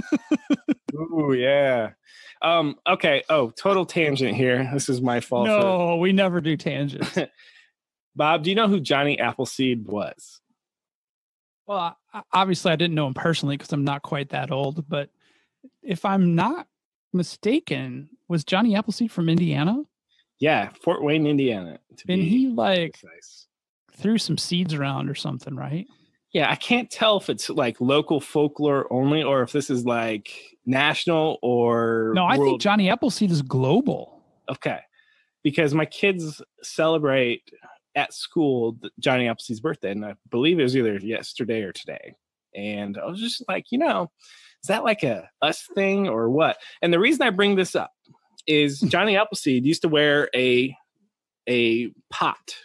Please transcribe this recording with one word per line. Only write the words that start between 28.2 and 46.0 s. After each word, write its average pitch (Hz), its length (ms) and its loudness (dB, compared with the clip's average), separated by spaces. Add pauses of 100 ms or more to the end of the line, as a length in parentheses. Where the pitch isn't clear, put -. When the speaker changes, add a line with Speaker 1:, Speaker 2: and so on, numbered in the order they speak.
Speaker 2:
only 143 300 2
or 135 180 2
if 117 100 -2
this 143 200 -2
is, 123 120 0
like, 113 480 -2 (320)
national 151 800 0
or 117 720 2
Speaker 1:
No, 185 140 2
I 220 80 4
think 139 100 4
Speaker 2:
world. 127 160 2
Speaker 1:
Johnny 202 260 4
Appleseed 208 440 0
is 156 100 2
global. 139 840 0 (240)
Speaker 2:
Okay. 131 320 -6 (640)
Because 147 300 2
my 156 120 2
kids 170 540 -2 (220)
celebrate 143 800 0 (540)
at - 180 -2
school 123 680 -2
th-, - 200 -16
Johnny 127 280 0
Appleseed's 110 340 -6
birthday, 107 280 -6
and 104 160 -6
I 101 80 -12 (160)
believe 156 300 0
it 143 40 2
was 127 140 0
either 110 200 0
yesterday 110 640 -6
or 92 80 -8
today. - 420 -16 (400)
And 101 420 -8
I 78 120 -8
was 180 120 -10
just 233 280 -8
like, 190 240 -4
"You 240 80 0
know, 208 320 0 (500)
is - 60 -10
that, 214 160 0
like, 220 180 0
a 113 300 -4 (100)
us 156 320 -2
thing 196 340 0